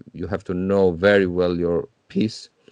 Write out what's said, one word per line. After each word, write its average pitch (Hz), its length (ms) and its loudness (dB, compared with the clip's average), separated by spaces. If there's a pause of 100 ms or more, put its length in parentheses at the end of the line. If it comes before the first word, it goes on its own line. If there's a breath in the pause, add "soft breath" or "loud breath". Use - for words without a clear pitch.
(140)
you 85 140 -10
have 95 180 -6
to 95 80 -6
know 95 380 2
very 98 360 4
well 90 300 -2
your 85 300 -2 (220)
piece. - 400 -6 (220 soft breath)